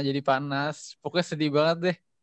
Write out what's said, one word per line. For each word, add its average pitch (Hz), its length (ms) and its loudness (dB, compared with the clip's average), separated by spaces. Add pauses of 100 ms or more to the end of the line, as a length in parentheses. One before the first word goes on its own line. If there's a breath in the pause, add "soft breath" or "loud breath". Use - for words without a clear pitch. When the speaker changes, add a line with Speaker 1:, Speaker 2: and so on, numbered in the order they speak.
Speaker 1:
<laughs> - 20 -2
Speaker 2:
jadi 139 160 0
panas. 143 800 -2
Pokoknya 170 280 -2
sedih 156 220 -2
banget 156 300 4
deh. 175 180 0 (260)